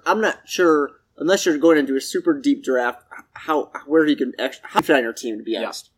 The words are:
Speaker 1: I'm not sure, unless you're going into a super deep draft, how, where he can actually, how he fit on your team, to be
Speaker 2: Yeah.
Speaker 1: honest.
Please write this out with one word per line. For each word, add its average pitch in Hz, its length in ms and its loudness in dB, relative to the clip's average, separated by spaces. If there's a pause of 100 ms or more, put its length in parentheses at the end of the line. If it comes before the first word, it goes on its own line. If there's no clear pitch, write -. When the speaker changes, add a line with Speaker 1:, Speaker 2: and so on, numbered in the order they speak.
Speaker 1:
I'm 190 160 2
not 185 260 0
sure, 156 440 2 (280)
unless 180 280 0
you're 151 120 2
going 160 200 2
into 135 160 0
a 135 60 -2
super 170 400 -2
deep 139 240 0
draft, 123 400 -2 (300)
how, - 360 -4 (160)
where 156 180 4
he 147 120 2
can 127 200 -2
actually, - 280 -6
how - 160 -4
he - 60 0
fit 151 100 6
on 127 80 4
your 117 80 -4
team, 113 260 -8
to 113 60 -14
be 110 80 -4
Speaker 2:
Yeah. 104 120 -2
Speaker 1:
honest. - 340 -8